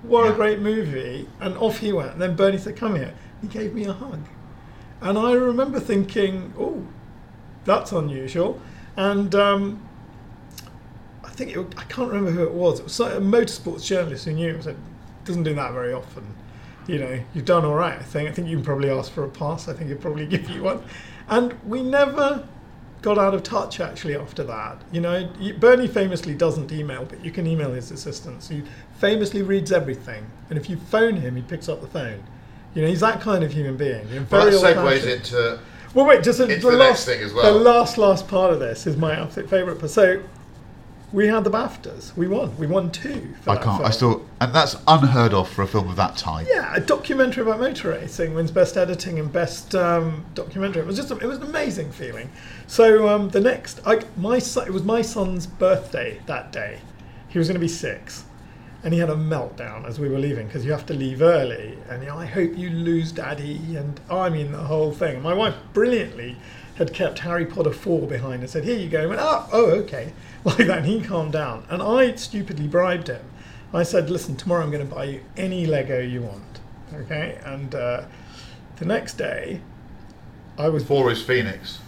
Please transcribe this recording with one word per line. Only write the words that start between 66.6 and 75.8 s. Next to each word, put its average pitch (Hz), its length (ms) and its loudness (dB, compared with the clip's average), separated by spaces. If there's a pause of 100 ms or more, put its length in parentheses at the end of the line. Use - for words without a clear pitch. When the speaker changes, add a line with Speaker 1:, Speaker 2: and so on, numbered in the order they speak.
Speaker 1:
had - 180 -2
kept - 260 -2
Harry 170 260 -2
Potter 160 280 0
four 170 340 -2
behind 127 360 -6
and 123 60 -10
said, 151 140 -4
"Here 226 140 -2
you 185 100 -4
go." 156 140 0
And 160 80 0
went, 220 120 -2
"Oh, 311 300 0
oh, 226 200 6
okay." 160 460 -2
<laughs> - 60 -20 (200)
Like 175 140 2
that, 180 220 4
and 143 80 -2
he 220 140 0
calmed 165 320 -4
down. 131 360 -6
And 180 140 -4
I 247 320 4
stupidly 151 500 -6
bribed 175 440 0
him. 120 120 -8 (540)
I 180 80 2
said, 160 260 0
"Listen, 165 260 -4
tomorrow 175 280 0
I'm 151 80 -4
gonna 147 140 -4
buy 135 180 -8
you 139 160 -8 (180)
any 185 300 -2
Lego 135 340 0